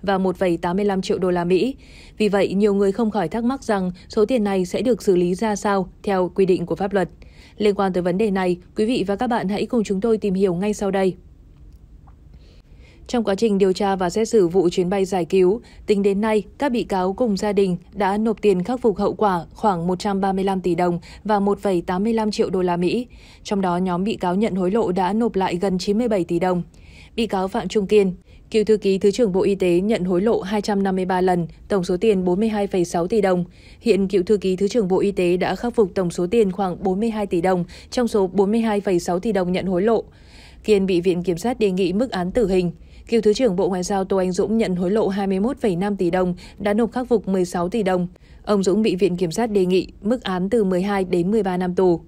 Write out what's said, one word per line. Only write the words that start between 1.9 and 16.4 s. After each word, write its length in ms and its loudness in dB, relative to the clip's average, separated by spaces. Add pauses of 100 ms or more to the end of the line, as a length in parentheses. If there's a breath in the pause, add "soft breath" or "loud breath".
Vì 100 2
vậy, 260 0
nhiều 200 2
người 180 2
không 180 0
khỏi 180 -2
thắc 160 -4
mắc 200 -4
rằng 260 -2 (180 loud breath)
số 160 2
tiền 200 0
này 220 0
sẽ 160 -4
được 200 0
xử 140 2
lý 180 2
ra 220 -2
sao 320 0 (140)
theo 320 0
quy 120 2
định 200 2
của 100 -4
pháp 160 -4
luật. 160 0 (480 loud breath)
Liên 180 2
quan 180 0
tới 100 -2
vấn 160 0
đề 120 0
này, 260 0 (200)
quý 100 0
vị 200 0
và 100 -2
các 100 -4
bạn 220 -2
hãy 180 -2
cùng 180 0
chúng 160 -4
tôi 180 0
tìm 160 -2
hiểu 200 2
ngay 200 -2
sau 160 -4
đây. 240 0 (1900 soft breath)
Trong 160 -2
quá 100 0
trình 240 0
điều 140 4
tra 240 0
và 140 -2
xét 180 -2
xử 200 4
vụ 200 2
chuyến 220 -2
bay 140 0
giải 200 -2
cứu, 360 2 (260 loud breath)
tính 160 2
đến 180 0
nay, 220 0 (160)